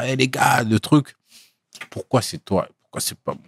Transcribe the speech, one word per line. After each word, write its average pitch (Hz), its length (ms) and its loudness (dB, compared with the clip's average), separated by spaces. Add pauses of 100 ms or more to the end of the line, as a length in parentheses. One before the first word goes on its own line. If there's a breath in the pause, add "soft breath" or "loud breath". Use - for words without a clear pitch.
eh, 131 120 -2
les 131 120 2
gars, 131 340 2
le 110 160 2
truc. - 380 2 (760 soft breath)
Pourquoi - 320 -2
c'est - 160 -8
toi ? - 300 -4 (120)
Pourquoi - 200 -12
c'est - 180 -8
pas - 160 -8 (140)